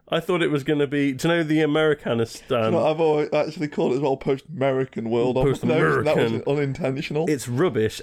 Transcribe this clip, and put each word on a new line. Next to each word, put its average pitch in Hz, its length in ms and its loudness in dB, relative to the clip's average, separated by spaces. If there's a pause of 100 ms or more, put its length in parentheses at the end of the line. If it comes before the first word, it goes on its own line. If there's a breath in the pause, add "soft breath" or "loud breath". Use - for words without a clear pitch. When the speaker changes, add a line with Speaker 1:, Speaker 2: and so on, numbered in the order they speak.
Speaker 1:
I 165 100 0
thought 170 240 0
it 143 80 0
was 143 120 0
gonna 143 240 0
be, 139 240 0
do 131 160 -2
you 170 60 4
know 170 100 2
the 156 180 2
Americanistan? 147 840 0 (120)
Speaker 2:
Do 110 80 2
you 110 40 2
know - 120 2
what 151 80 2
I've 156 100 -2
always 151 320 0
actually 151 360 -2
called 160 240 0
it - 20 0
as 139 60 -2
well? 135 140 0
Post-American 131 920 -2
World. 120 280 2
Speaker 1:
Post-American. 131 680 2
Speaker 2:
That 120 400 0
was 139 140 0
unintentional. 143 680 -4
Speaker 1:
It's 143 200 -2
rubbish, 120 560 0